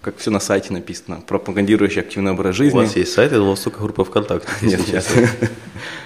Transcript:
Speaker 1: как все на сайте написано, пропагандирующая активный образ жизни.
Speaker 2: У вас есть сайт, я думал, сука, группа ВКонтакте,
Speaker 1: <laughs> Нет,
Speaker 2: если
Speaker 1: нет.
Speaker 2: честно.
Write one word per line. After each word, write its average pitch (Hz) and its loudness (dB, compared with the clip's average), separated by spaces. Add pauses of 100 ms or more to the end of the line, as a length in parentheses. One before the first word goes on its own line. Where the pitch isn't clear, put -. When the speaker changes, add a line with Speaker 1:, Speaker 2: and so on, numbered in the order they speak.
Speaker 1:
как - -8
все - -4
на 101 2
сайте 98 0
написано, 87 -10
пропагандирующая 98 2
активный 98 -4
образ 92 -2
жизни. 135 4
Speaker 2:
У - 6
вас 104 0
есть - 0
сайт, 131 4
я 131 4
думал, 98 2
сука, - -6
группа 101 -2
ВКонтакте, 101 -2
Speaker 1:
<laughs> - -6
Нет, 98 2
Speaker 2:
если 95 -2
Speaker 1:
нет. 92 0
Speaker 2:
честно. 113 2 (560)